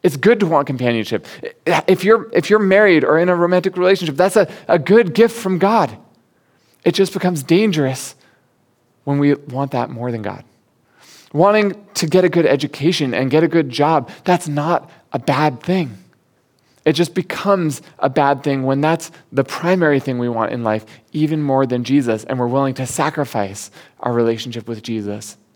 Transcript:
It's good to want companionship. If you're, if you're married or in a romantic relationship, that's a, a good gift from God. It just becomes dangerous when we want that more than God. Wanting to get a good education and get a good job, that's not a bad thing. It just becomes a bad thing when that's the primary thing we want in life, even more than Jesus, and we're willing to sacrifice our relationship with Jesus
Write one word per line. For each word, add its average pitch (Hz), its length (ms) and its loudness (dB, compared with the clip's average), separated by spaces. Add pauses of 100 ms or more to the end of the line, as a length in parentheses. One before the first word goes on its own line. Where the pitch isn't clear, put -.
It's 139 140 0
good 208 240 2
to 208 60 2
want 151 200 0
companionship. 120 600 -2 (400)
If 175 380 2
you're, 220 280 2
if - 160 0
you're 214 100 4
married 190 460 4
or 156 140 4
in 175 100 2
a 180 80 2
romantic 180 400 0
relationship, 180 400 0
that's 185 200 2
a, 202 120 4 (180)
a 175 120 2
good 180 340 4
gift 226 240 2
from 185 220 -2
God. 190 360 2 (880)
It 170 80 2
just 190 200 0
becomes 180 300 -2
dangerous 156 720 0 (880)
when 143 140 -2
we 143 160 4
want 139 380 -6
that 120 180 -4
more 120 200 -8
than 113 120 -6
God. 98 220 -10 (920)
Wanting 202 400 4 (200)
to - 120 -2
get 180 180 4
a 180 60 4
good 170 160 2
education 139 640 0
and 123 180 -2
get 156 140 4
a - 40 2
good 160 200 0
job, 143 400 0 (160)
that's 175 240 0
not 147 420 -4 (220)
a 147 60 -6
bad 131 440 -2
thing. 165 360 -4 (880)
It 156 80 4
just 160 200 -2
becomes 180 680 -2 (160)
a - 100 0
bad 139 340 0
thing 139 200 -2
when 135 180 -2
that's 160 300 -2 (200)
the 131 140 0
primary 165 560 0
thing 127 180 -6
we 120 120 -2
want 113 200 -4
in 120 140 -6
life, 110 220 -2 (260)
even 151 300 -2
more 135 240 2
than 123 180 -4
Jesus, 120 400 0
and 127 140 -6
we're 123 80 -2
willing 135 280 -2
to 131 120 -8
sacrifice 127 840 -4 (300)
our 123 140 -4
relationship 113 520 -2
with 113 160 -10
Jesus 104 540 -8 (200)